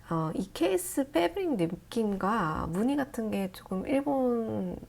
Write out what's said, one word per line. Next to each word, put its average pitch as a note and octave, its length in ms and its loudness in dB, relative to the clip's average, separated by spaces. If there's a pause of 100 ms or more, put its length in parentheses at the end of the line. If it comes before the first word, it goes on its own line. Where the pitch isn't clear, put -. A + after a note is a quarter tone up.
(120)
어, D#3+ 240 0
이 - 180 -4
케이스 F4 560 0
패브릭 E4+ 460 2
느낌과 F#3+ 1160 0
무늬 A3+ 240 2
같은 A#3+ 360 -2
게 G3 200 -2
조금 - 360 -6
일본 A#3+ 920 0 (120)